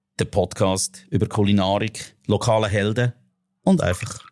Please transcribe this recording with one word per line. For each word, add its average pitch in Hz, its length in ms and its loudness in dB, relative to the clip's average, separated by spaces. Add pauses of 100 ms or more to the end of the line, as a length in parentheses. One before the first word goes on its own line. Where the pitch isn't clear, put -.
(200)
der - 60 -2
Podcast - 840 -2
über 101 160 0
Kulinarik, 101 960 0
lokale 110 420 2
Helden 107 460 0 (500)
und 185 180 4
einfach 90 380 -4 (120)